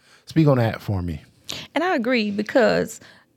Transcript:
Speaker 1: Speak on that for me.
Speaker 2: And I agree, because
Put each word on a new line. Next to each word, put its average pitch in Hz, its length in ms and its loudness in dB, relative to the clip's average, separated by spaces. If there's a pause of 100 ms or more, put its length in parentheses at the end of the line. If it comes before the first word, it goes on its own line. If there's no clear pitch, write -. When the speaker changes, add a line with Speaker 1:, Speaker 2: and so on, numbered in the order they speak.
(260)
Speaker 1:
Speak 160 220 2
on 135 100 4
that 113 240 0
for 95 200 -4
me. 82 200 -6 (540)
Speaker 2:
And 302 80 0
I 370 120 0
agree, 226 360 0
because 208 680 0 (380)